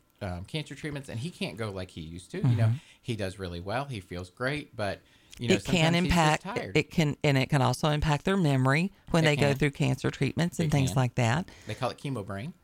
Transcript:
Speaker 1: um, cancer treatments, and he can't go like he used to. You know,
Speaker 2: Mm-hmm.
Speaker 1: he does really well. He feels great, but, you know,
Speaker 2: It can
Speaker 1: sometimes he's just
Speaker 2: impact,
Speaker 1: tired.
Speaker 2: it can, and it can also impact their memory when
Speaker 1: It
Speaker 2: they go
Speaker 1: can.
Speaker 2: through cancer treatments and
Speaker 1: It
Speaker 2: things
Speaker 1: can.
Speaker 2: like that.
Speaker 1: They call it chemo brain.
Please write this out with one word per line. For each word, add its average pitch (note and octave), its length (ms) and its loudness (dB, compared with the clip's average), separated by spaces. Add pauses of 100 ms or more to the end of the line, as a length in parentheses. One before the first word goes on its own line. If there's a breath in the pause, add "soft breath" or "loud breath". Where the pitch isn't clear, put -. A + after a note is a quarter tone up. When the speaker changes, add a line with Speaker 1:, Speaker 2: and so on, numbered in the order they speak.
(220)
Speaker 1:
um, F2+ 240 -6
cancer D3+ 280 -8
treatments, C#3+ 340 -10
and A2+ 120 -8
he E3 100 -8
can't E3+ 280 -8
go A2 120 -4
like F#2+ 200 -8
he F2+ 100 -14
used E2 300 -14
to. F3 80 -10
You B2+ 180 4
know, A2 120 4
Speaker 2:
Mm-hmm. A#2+ 80 2 (260 loud breath)
Speaker 1:
he A#2 140 -4
does F#2+ 220 -6
really F2 220 -8
well. G#2+ 240 -6
He B2+ 160 -10
feels F2+ 300 -10
great, C3+ 440 -6
but, G2+ 280 -6 (360 loud breath)
you B2 100 -2
know, F#2+ 80 6
Speaker 2:
It - 100 -6
can D#3+ 260 4
Speaker 1:
sometimes E3+ 40 2
he's F3+ 180 2
just - 20 4
Speaker 2:
impact, D#3 280 4
Speaker 1:
tired. G3 340 -6
Speaker 2:
it - 120 0
can, D3+ 320 2
and C#3 140 4
it C3 140 0
can C#3+ 100 2
also B2+ 300 2
impact D3 340 0
their G3 140 2
memory C#3+ 520 2 (200 soft breath)
when D#3+ 140 4
Speaker 1:
It - 20 4
Speaker 2:
they D3 100 4
go C#3 120 4
Speaker 1:
can. C#3 100 2
Speaker 2:
through C#3+ 140 2
cancer C3 380 0
treatments D3+ 480 -2
and E3 100 0
Speaker 1:
It D3 40 2
Speaker 2:
things C3+ 180 2
Speaker 1:
can. - 60 -4
Speaker 2:
like B2+ 200 2
that. B2+ 340 0 (160)
Speaker 1:
They G#2+ 80 -8
call A#2+ 160 -4
it F#2+ 80 -12
chemo B2+ 280 -8
brain. G#2 380 -10